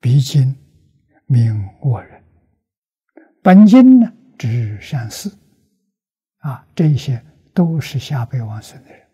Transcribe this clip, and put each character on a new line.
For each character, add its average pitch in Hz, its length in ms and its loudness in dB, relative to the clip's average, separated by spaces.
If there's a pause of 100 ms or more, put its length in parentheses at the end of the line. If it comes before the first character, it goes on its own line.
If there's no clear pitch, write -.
彼 135 200 0
经 131 340 -2 (680)
名 113 420 -2 (140)
我 131 220 -6
人， - 200 -20 (1200)
本 190 240 6
经 254 340 6
呢， 226 120 -2 (260)
知 110 400 -8
善 113 320 -12
事。 - 240 -14 (1040)
啊， 135 340 -14
这 180 100 -2
一 147 140 0
些 123 260 -8 (300)
都 165 260 -2
是 - 180 -10
下 123 280 -8
辈 123 160 -8
往 107 180 -12
生 - 240 -20
的 - 80 -20
人。 - 220 -20